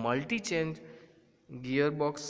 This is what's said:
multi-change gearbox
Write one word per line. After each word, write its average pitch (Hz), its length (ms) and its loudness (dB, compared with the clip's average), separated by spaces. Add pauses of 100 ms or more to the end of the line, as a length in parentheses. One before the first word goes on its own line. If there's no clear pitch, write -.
multi-change 160 680 0 (880)
gearbox 147 500 2 (140)